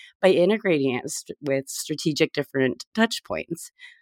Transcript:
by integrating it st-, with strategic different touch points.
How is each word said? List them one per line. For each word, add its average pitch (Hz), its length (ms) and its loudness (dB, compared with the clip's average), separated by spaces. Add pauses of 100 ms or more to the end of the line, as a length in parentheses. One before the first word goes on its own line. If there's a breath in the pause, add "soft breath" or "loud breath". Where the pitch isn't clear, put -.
(200 loud breath)
by 190 120 4
integrating 170 640 2
it - 120 -4
st-, - 320 -10
with 135 300 -2
strategic 156 640 -2
different - 500 0 (100)
touch 226 300 0
points. - 460 -8 (320 loud breath)